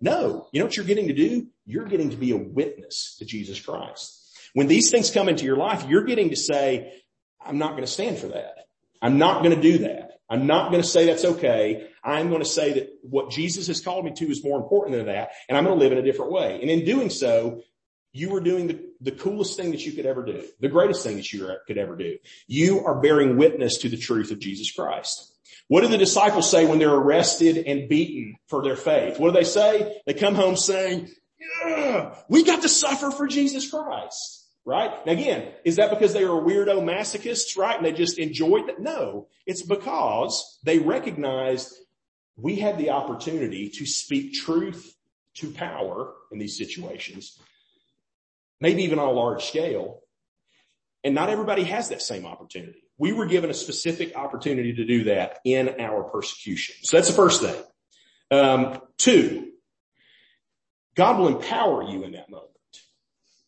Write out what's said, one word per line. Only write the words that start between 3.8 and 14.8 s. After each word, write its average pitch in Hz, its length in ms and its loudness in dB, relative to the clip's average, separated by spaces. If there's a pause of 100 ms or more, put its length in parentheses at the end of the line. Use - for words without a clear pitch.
When 139 120 4
these 185 220 6
things 233 220 4
come 196 180 2
into 151 160 0
your 135 120 2
life, 180 300 -2
you're 165 180 4
getting 214 260 2
to 139 40 -4
say, 139 680 -2 (360)
"I'm 143 200 -6
not 156 160 -4
gonna 127 120 -6
stand 208 300 -4
for 95 120 -10
that. - 380 -12 (320)
I'm 131 200 4
not 180 240 4
gonna 165 180 6
do 165 160 8
that. - 500 -6
I'm 131 200 0
not 175 240 2
gonna 170 120 4
say 170 220 4
that's 165 180 2
okay. 113 640 0 (160)
I'm 156 260 -2
gonna 160 140 0
say 147 300 0
that 135 160 -4 (140)
what 131 260 -2
Jesus 165 380 -6
has 170 120 -4
called 180 260 -6
me 156 120 -6
to 160 120 -4
is 135 140 -4
more 143 160 0
important 131 380 0